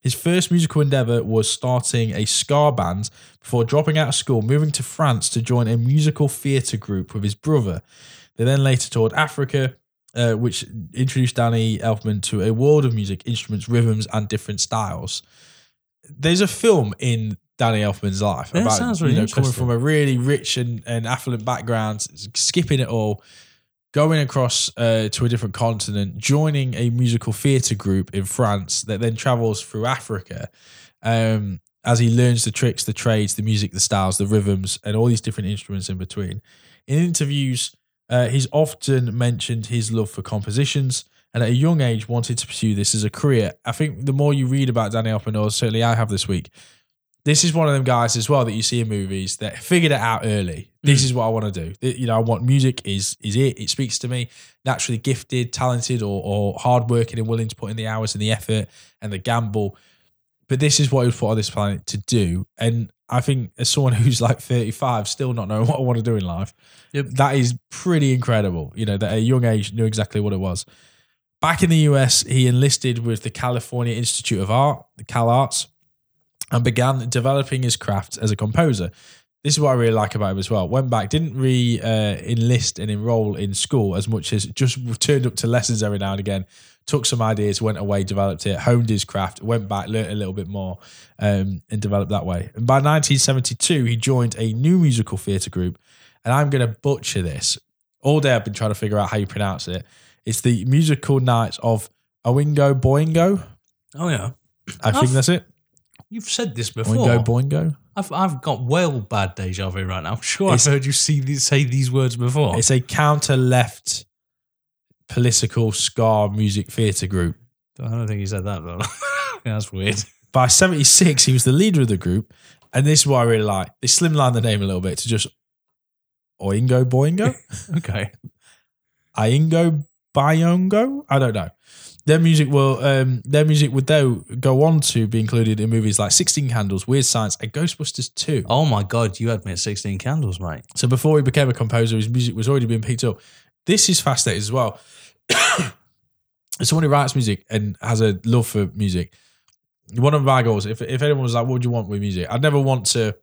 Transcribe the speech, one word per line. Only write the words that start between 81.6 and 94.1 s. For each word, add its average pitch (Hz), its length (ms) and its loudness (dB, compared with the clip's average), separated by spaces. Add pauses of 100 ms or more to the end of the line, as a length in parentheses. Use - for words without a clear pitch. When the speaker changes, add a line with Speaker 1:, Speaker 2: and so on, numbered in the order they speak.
Speaker 1:
uh, 107 360 0
enlist 117 600 0
and 104 140 -6
enroll 107 420 0
in 98 200 -4
school 101 420 0
as 101 100 -2
much 110 260 -4
as 104 140 -2
just 131 320 -2 (220)
turned 135 260 2
up 120 100 -2
to 117 120 -4
lessons 113 340 0
every 104 160 -2
now 98 140 -4
and 98 80 -6
again, 98 240 -4 (420)
took 143 200 -2
some 117 160 -2
ideas, 104 380 0
went 110 180 -2
away, 101 260 -2
developed 98 420 -2
it, 98 140 -2
honed 120 280 2
his 104 160 0
craft, - 380 -6
went 110 240 -2
back, 98 220 -6
learnt 107 240 -4
a - 20 -6
little 98 200 -4
bit 98 120 -8
more, 95 320 -8 (400)
um, 98 520 0
and 107 100 -4
developed 101 300 -2
that 101 160 -2
way. 90 280 -4
And 117 140 -4
by 131 120 6
nineteen 147 380 2
seventy-two, 131 640 0
he 117 120 0
joined 120 420 0